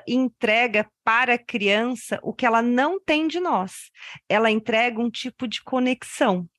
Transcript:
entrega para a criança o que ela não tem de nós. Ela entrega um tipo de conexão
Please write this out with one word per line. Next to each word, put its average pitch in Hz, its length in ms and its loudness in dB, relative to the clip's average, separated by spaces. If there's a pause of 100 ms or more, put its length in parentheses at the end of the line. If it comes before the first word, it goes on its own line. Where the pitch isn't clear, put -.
entrega 233 800 0 (160)
para 240 300 2
a 240 100 -2
criança 220 800 -2
o 233 100 -6
que - 140 -4
ela 226 160 4
não 262 420 2
tem 311 240 0
de 320 120 -2
nós. 226 500 -4 (400)
Ela 220 220 4
entrega 220 500 0
um 240 80 -2
tipo 247 380 -8
de - 160 -8
conexão 254 840 0 (120)